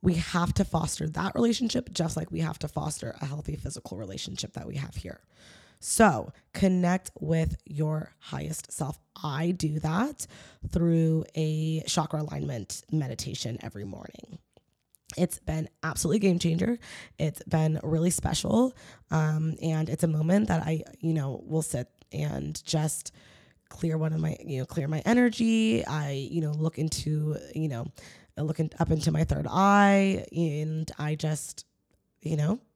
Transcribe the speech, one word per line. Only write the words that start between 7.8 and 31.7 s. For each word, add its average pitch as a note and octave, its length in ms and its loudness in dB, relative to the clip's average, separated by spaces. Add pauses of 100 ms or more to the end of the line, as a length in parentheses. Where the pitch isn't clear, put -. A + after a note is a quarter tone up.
highest D3+ 520 -8
self. - 280 -6 (220)
I D#3 300 -2
do D#3+ 280 -2
that G3+ 480 -2 (440)
through E3 540 4 (100)
a D#3 460 0
chakra D#3 400 -2
alignment C#3+ 720 -6
meditation B2+ 680 -4
every G2+ 240 -10
morning. - 540 -14 (800)
It's - 220 0
been D#3+ 300 -4 (140)
absolutely E3+ 360 0
game F#3 200 4
changer. F3+ 400 2 (380)
It's - 260 -2
been D#3 380 2
really D#3+ 280 2
special. A3+ 640 2 (360)
Um, D#3 520 2
and D#3+ 280 0
it's - 140 0
a E3+ 40 4
moment E3 420 4
that E3 140 2
I, D#3 200 0 (160)
you E3 140 0
know, C#3 320 -2
will D#3 160 0
sit B2+ 280 -4 (220)
and D3 520 -4
just - 480 -2 (580)
clear D#3+ 280 -2
one D#3 160 0
of D#3+ 60 0
my, D#3 260 -2
you C#3 140 -4
know, B2+ 60 -2
clear - 220 -4
my D#3 180 -2
energy. A3+ 800 4
I, D3 260 -2
you C#3 300 -2
know, D3+ 100 0
look D#3 260 0
into, D3+ 600 -2 (180)
you D#3 140 -2
know, A#2 180 -4 (520)
I - 20 0
look D3+ 180 -2
in, D#3 100 2 (100)
up E3 100 2
into D#3+ 220 2
my D#3 140 2
third D3 240 0
eye, G3 840 6
and D#3 680 -2
I D3+ 180 -2
just, - 500 -4 (560)